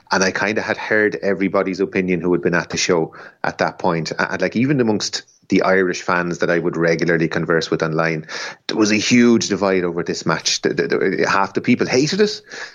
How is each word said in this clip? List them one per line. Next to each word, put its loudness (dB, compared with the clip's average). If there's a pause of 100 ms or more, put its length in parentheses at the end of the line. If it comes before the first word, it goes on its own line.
(120)
and 0
I 0
kinda -2
had -4
heard 0
everybody's -2
opinion 0
who 0
had 0
been 0
at -2
the -6
show 0 (280)
at -4
that -2
point. -2
And, -4
like, -2
even 0
amongst -2 (260)
the 4
Irish 2
fans -2
that 0
I 2
would -2
regularly 2
converse 0
with 0
online, -2 (400)
there -4
was 4
a 2
huge 4
divide 2
over -2
this -6
match. -2
The, 2
the, -2
the, 0
half 0
the -2
people 2
hated 2
it, 0 (340)